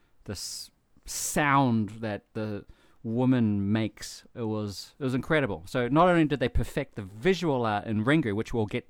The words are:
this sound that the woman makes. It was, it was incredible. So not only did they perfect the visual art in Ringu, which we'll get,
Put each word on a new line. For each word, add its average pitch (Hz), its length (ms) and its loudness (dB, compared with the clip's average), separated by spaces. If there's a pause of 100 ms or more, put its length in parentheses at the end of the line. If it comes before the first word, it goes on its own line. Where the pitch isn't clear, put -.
(260)
this - 460 -10 (340)
sound 139 840 2 (120)
that 107 220 -6 (100)
the 107 320 -6 (380)
woman 113 680 2
makes. - 520 -4 (120)
It 123 80 -8
was, 107 560 -6
it 147 40 -12
was 131 100 0
incredible. 127 540 0
So 123 200 -2
not 156 220 6
only 170 160 6
did 139 140 0
they 127 100 0
perfect - 460 -2
the 113 80 -10
visual 131 640 0
art 104 200 0
in 107 180 0
Ringu, 120 320 2
which 110 180 -4
we'll 113 120 0
get, 120 240 -6